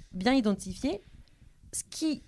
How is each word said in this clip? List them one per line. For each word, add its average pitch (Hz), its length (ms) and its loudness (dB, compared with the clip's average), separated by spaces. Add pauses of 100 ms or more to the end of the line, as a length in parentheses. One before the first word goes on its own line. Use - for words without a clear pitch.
(120)
bien 190 200 2
identifier 220 680 0 (720)
ce - 180 -6
qui 311 380 -2